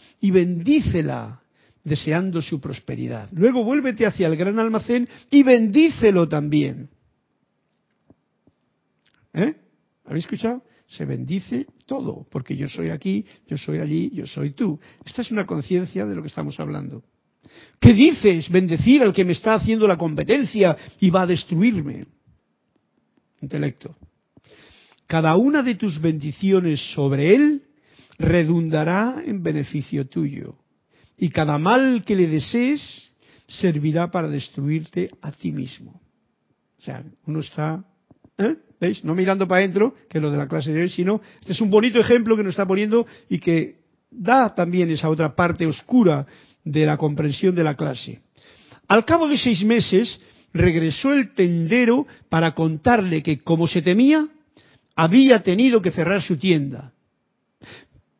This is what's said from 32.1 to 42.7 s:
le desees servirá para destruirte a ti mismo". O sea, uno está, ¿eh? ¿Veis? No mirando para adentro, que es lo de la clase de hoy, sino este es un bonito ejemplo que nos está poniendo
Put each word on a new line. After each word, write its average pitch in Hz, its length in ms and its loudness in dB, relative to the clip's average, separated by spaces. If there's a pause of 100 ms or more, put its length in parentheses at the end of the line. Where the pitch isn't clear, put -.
le 185 120 4
desees 240 840 -4 (360)
servirá 160 640 -2
para 170 160 -4
destruirte 151 840 -6 (100)
a 151 100 -12
ti 165 200 -10
mismo". 131 500 -12 (800)
O - 20 -20
sea, 127 220 -14 (220)
uno 156 140 -6
está, 156 460 -8 (520)
¿eh? 226 180 -2 (240)
¿Veis? 185 240 -4
No 156 120 -4
mirando 190 320 0
para 180 120 2
adentro, 196 360 0 (120)
que - 120 -6
es - 20 0
lo 151 80 -2
de 147 80 -2
la 143 100 -4
clase 151 240 -6
de 156 100 -2
hoy, 180 80 -2
sino 190 320 -2 (180)
este - 140 -8
es - 80 -4
un 214 80 0
bonito 214 300 4
ejemplo 226 360 4
que 214 80 0
nos 190 80 -4
está 196 160 -2
poniendo 214 400 0 (200)